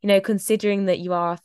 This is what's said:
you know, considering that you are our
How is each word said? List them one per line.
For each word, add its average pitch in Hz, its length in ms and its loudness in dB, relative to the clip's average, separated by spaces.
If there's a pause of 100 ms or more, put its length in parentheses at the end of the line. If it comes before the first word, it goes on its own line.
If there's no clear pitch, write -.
you - 60 -8
know, 196 140 4
considering 202 640 0
that 180 140 0
you 180 120 -6
are 175 180 0
our 170 140 -6